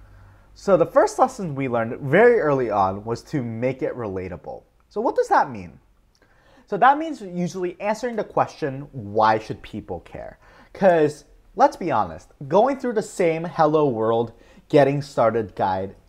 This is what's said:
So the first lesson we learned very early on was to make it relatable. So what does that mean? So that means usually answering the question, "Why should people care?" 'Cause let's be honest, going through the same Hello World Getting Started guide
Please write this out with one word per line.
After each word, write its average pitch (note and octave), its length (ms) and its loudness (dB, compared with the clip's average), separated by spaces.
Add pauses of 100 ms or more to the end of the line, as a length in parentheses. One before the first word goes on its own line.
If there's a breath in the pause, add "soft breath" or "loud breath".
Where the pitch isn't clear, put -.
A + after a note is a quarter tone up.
(520 soft breath)
So F#3+ 240 2
the D#3+ 80 2
first D#4+ 340 2
lesson F#3+ 360 0
we C3+ 120 -4
learned A#2 340 -2
very G#3 400 6
early C3+ 300 0
on G2+ 360 0
was A#2 160 -6
to D3 200 -6
make A#2+ 400 -4
it C3+ 140 -4
relatable. F#2 680 -10 (280)
So G#3 100 -8
what C4 160 -2
does B4 120 0
that A#3 220 2
mean? F#2+ 280 -14 (880 soft breath)
So G#3 100 -4
that C4 220 4
means D4+ 240 -8
usually F3+ 580 -6
answering G#3+ 360 -4
the G#3 80 -2
question, C#3 680 -4
"Why A2 460 0
should G#2+ 240 -10
people F#2 380 -12
care?" - 380 -18 (360 soft breath)
'Cause D#3+ 500 2 (320)
let's B3 200 4
be F3 140 -6
honest, F#2+ 380 -2 (180)
going A3 300 2
through B3 160 -4
the G#3 100 -2
same E3 420 -2
Hello D#3 440 2
World A2+ 440 0 (360 soft breath)
Getting C#3+ 320 4
Started A2+ 540 0
guide F#2+ 420 -4 (120)